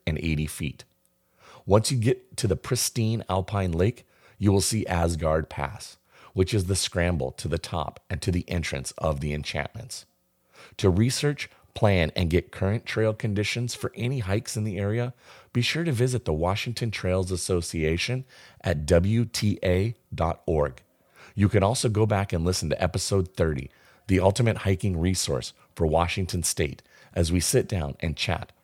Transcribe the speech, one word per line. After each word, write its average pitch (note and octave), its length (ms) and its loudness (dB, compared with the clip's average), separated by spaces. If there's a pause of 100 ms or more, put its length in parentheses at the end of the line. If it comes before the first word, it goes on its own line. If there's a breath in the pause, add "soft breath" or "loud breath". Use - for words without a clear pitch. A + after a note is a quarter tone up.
and D#2+ 120 -2
eighty D#2 280 0
feet. - 380 -8 (800 loud breath)
Once G#2 240 6
you C3 80 0
get A#2 380 0
to - 100 -2
the G2+ 80 4
pristine A#2 720 -2
alpine F#2 440 0
lake, F#2 340 2 (320 soft breath)
you G2 140 4
will G2 80 6
see G#2+ 260 0
Asgard E2 640 0
Pass, - 480 -8 (360 loud breath)
which F#2 220 0
is F#2+ 120 0
the F#2 100 0
scramble E2+ 560 0
to - 160 -8
the D#2+ 100 0
top - 400 -6 (100)
and - 140 -6
to - 80 -2
the F2 180 -2
entrance D2 500 -6
of D#2 200 -2
the D2 160 -4
Enchantments. - 720 -8 (720 loud breath)
To G2+ 120 2
research B2 640 0 (240 soft breath)
plan F#2 420 2
and F2 140 0
get E2+ 220 2
current G2+ 340 -2
trail A2 280 0
conditions G#2+ 600 -4
for - 200 -8
any B2 260 -4
hikes G2 360 -2
in G#2+ 80 -2
the G2+ 140 -4
area, A2+ 360 -2 (380 loud breath)
be B2 100 0
sure D#3 220 -2
to E3 80 0
visit B2 320 0
the - 80 0
Washington G2+ 580 -2
Trails F#2 400 0
Association F2 920 -2 (380 loud breath)
at D#2 240 -2
W F#2+ 380 4
T - 380 -2
A F#2+ 320 2 (200)
dot E2 320 -2
org. D2 360 0 (520 loud breath)
You G2+ 140 4
can G2 140 4
also A#2 260 2
go G#2+ 180 2
back G2+ 260 0
and E2 120 -2
listen F2 260 0
to - 120 -2
episode F#2 520 -2
thirty, D2 360 -2 (360 soft breath)
the F#2 140 4
ultimate G2+ 380 4
hiking F#2+ 400 0
resource E2 540 -2 (220 soft breath)
for E2+ 120 0
Washington E2+ 560 0
State, D2 400 -2 (320 loud breath)
as E2 180 2
we F2+ 80 4
sit - 280 2
down D2+ 320 -2
and D#2+ 160 -4
chat - 360 -4 (120)